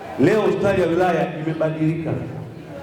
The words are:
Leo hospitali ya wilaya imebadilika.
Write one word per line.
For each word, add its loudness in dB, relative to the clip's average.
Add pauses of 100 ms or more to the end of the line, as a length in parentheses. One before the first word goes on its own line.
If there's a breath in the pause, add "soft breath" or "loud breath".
(200)
Leo 6
hospitali 2
ya 4
wilaya 2 (180)
imebadilika. -2 (720)